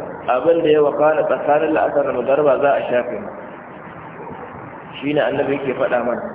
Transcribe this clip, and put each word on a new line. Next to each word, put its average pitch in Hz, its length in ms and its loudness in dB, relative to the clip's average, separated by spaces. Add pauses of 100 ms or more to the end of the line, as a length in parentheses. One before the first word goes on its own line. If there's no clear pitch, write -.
(280)
abin 160 320 4
da 160 100 2
ya 151 140 6
wakana 147 400 2
tsakanin 147 480 2
la'asar 151 320 2
da 131 80 0
magarba 131 480 4
za 139 100 4
a - 140 2
shafe 120 320 0
ma. 104 160 -10 (1700)
Shi 143 140 -4
ne 147 100 2
annabi 135 320 0
yake 135 180 -4
faɗa 123 300 0
mana. 113 200 -4 (120)